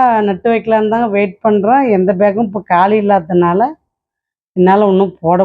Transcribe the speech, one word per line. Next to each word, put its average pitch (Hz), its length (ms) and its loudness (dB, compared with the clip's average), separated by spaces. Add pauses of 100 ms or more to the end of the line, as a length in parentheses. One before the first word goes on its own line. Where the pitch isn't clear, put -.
(220)
நட்டு 202 280 -4
வைக்கலான்னு 220 420 -2
தாங்க 233 180 -2
வெயிட் 202 320 -2
பண்றேன். 214 480 0
எந்த 185 240 0
பேக்கும் 202 340 -2
இப்ப 190 200 -10
காலி 190 320 2
இல்லாததுனால, 180 640 0 (920)
என்னால 190 320 2
ஒண்ணும் 190 320 0
போட 170 260 0